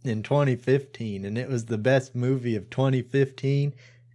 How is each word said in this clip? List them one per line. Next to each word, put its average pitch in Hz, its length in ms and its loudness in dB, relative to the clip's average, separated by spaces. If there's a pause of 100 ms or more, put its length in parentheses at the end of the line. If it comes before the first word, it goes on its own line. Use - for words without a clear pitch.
in 107 180 -2
twenty 139 320 2
fifteen, 117 680 -2
and 104 120 -4
it 123 120 -6
was 120 160 -2
the 113 140 -2
best 131 360 2
movie 123 400 0
of 101 140 -6
twenty 131 320 2
fifteen, 139 720 0 (420)